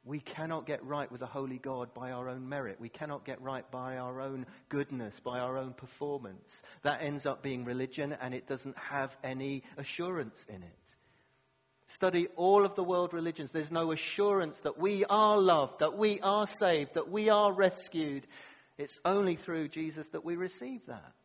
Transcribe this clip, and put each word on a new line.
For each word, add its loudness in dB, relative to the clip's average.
We -6
cannot -6
get -4
right -4
with -8
a -4
holy -6
God -6
by -8
our -6
own -8
merit. -6
We -12
cannot -10
get -10
right -8
by -6
our -8
own -6
goodness, -4
by -4
our -2
own -6
performance. -10
That 2
ends -4
up -2
being -4
religion, -4
and -6
it -10
doesn't -8
have -4
any -6
assurance -6
in -14
it. -20
Study 2
all 8
of 2
the 0
world 0
religions. -6
There's -4
no 0
assurance 0
that -2
we 2
are 6
loved, 6
that 4
we 4
are 4
saved, 2
that 0
we 2
are 8
rescued. 0
It's -10
only 4
through -4
Jesus -6
that -8
we -4
receive -8
that. -14